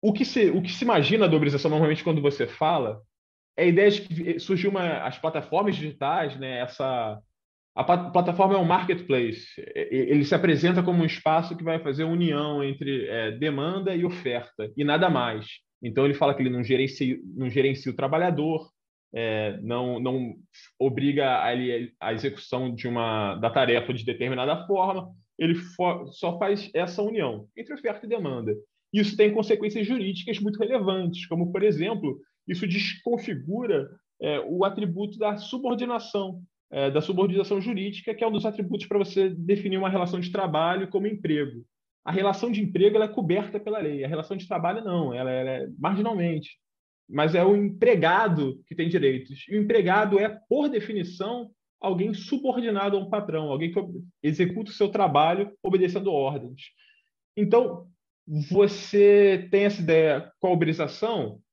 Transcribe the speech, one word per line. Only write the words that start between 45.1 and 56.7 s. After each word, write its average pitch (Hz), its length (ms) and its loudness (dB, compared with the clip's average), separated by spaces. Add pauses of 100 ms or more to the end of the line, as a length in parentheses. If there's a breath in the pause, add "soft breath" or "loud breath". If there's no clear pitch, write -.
ela, 127 200 -4
ela 131 180 -2
é 131 180 -6 (120)
marginalmente. 180 800 -2 (500)
Mas 151 240 2
é 175 100 4
o 196 120 6
empregado 185 1120 2
que 165 80 -14
tem 170 140 -2
direitos. 139 580 0
E 208 100 -2
o 214 40 2
empregado 202 580 4
é, 214 280 -2
por 285 220 2
definição, 214 800 -6 (320)
alguém 190 320 0
subordinado 226 840 -2
a 196 40 2
um 190 100 -6
patrão, 160 400 -4
alguém 156 220 -2
que 196 80 -2 (420)
executa 180 480 -2
o - 60 -16
seu 202 140 0
trabalho 170 600 2 (120)
obedecendo 185 480 2
ordens. 135 500 -2 (720 soft breath)